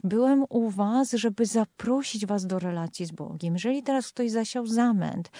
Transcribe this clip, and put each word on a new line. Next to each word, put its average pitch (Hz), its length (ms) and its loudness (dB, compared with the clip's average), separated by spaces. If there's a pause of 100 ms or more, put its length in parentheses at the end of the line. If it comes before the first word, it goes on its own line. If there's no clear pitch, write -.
Byłem 254 440 4
u 226 220 0
was, 208 420 2
żeby 226 340 2
zaprosić 226 800 0
was 190 200 -2
do 185 120 -2
relacji 175 480 -4
z 160 60 -10
Bogiem. 165 420 -4
Jeżeli 247 280 0
teraz 262 260 0
ktoś 240 220 -2
zasiał 226 360 -2
zamęt, 220 720 0